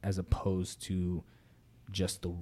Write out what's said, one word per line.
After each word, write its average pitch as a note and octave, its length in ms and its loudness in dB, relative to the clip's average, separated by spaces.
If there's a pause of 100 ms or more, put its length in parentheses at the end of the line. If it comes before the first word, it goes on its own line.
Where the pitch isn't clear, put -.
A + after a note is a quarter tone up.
as F#2+ 140 2
opposed F#2 640 0
to F2+ 400 0 (680)
just F#2+ 320 -2
the F2+ 60 -2 (120)